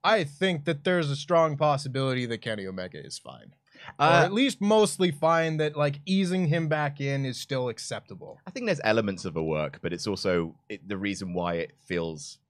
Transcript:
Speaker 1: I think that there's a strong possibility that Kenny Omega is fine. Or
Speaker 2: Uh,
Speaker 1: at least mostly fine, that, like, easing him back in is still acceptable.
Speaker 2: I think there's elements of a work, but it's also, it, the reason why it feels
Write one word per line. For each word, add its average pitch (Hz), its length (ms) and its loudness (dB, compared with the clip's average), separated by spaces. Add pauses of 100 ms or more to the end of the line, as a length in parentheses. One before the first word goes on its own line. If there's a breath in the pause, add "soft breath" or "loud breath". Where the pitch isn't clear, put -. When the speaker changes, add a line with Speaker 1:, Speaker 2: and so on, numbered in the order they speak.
Speaker 1:
I 202 200 4
think 160 420 -2
that 147 200 -2
there's 175 260 2
a 135 60 -2
strong 160 400 2
possibility 135 680 0
that 117 100 -4
Kenny 104 280 -6
Omega 92 400 -8
is - 120 -14
fine. - 360 -18 (460 loud breath)
Or 147 60 6
Speaker 2:
Uh, 170 180 8
Speaker 1:
at 180 80 2
least 247 300 0
mostly 202 500 4
fine, 160 460 2
that, 151 180 0
like, 143 300 0
easing 185 420 2
him 160 220 2
back 147 320 -2
in 139 240 -2
is 127 120 -6
still 127 300 -4
acceptable. - 800 -10
Speaker 2:
I 190 40 -14
think 247 160 -6
there's 165 180 0
elements 104 400 2
of 80 100 -6
a 82 80 0
work, 76 380 -2
but 85 100 -4
it's 87 160 -6
also, 87 480 0 (140)
it, 95 180 -12
the 101 100 -6
reason 95 360 -4
why 87 220 -2
it 82 180 -6 (100)
feels 82 540 -6 (120)